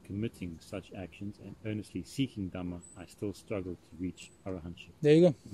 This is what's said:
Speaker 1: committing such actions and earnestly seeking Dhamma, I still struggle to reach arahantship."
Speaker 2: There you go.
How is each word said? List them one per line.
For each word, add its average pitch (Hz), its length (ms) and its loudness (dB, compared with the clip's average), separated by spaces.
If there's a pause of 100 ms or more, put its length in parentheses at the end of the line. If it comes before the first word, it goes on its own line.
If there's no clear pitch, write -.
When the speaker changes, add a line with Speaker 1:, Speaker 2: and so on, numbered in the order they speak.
Speaker 1:
committing 98 560 -4
such - 360 -10
actions 101 480 -10
and 98 100 -12 (100)
earnestly 107 380 -4
seeking 104 480 -4
Dhamma, 90 300 -6 (180)
I 85 80 -12
still - 260 -6
struggle 92 420 -6
to - 160 -18 (100)
reach 90 320 -6 (140)
arahantship." 87 540 -8
Speaker 2:
There 151 140 10
you 165 140 12
go. 143 60 6 (200)